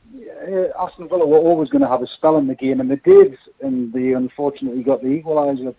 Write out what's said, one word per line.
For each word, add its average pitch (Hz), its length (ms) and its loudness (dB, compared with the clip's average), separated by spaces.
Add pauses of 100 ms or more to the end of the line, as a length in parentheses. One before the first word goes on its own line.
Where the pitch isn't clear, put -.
(480)
uh, 185 360 -2
Aston 180 240 -10
Villa 170 200 0
were 151 100 6
always 160 320 2
gonna 139 180 2
have 123 140 0
a 123 60 -6
spell 160 300 0
in 139 100 0
the 131 80 -4
game, 131 260 -2
and 127 80 -4
they 139 60 -2
did. 175 420 6 (240)
And 127 320 -6
they 127 200 -2
unfortunately 127 680 -6
got 120 220 0
the 139 180 -2
equaliser. 143 580 -4